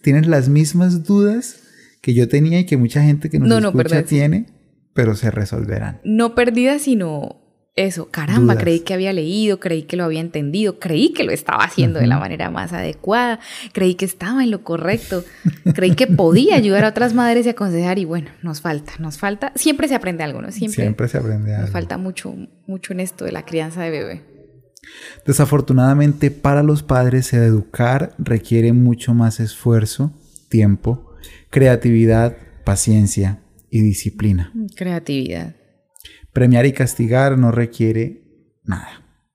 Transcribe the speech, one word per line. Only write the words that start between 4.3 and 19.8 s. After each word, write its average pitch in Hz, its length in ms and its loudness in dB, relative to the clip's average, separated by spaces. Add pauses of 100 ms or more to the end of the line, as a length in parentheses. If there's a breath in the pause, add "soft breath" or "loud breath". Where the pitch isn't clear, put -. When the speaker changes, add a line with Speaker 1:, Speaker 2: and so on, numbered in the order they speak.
Speaker 1:
pero 110 220 0
se 110 160 -2
resolverán. 104 720 -6
Speaker 2:
No 233 320 0
perdidas, 247 480 0
sino 175 540 -4 (380)
eso. 180 340 -4
Caramba, 147 440 2
Speaker 1:
Dudas. 110 100 0
Speaker 2:
creí 165 180 2
que 185 120 -8
había 190 200 -2
leído, 190 480 -2
creí 165 220 -4
que 151 120 -10
lo 180 80 -4
había 160 160 -2
entendido, 165 600 -4
creí 165 340 0
que - 100 -4
lo - 80 -4
estaba - 320 -2
haciendo - 360 0
de 120 80 2
la 123 80 2
Speaker 1:
Ujú. - 80 -4
Speaker 2:
manera 175 260 -8
más 170 240 -8
adecuada, 220 680 -4 (320 loud breath)
creí 185 240 0
que 190 100 -6
estaba 226 380 -4
en 233 80 0
lo 202 120 -6
correcto, 175 600 -4 (500 loud breath)
creí 185 220 2
que 262 120 0
podía 190 480 4
ayudar 208 280 2
a 220 60 2
otras 220 240 -2
madres 240 320 2
y 240 40 2
aconsejar 185 500 -2
y 190 60 -4
bueno, 160 240 -8 (120)
nos 156 200 -10
falta, 151 380 -8
nos 156 180 -10
falta. 208 380 -6
Siempre 294 320 -2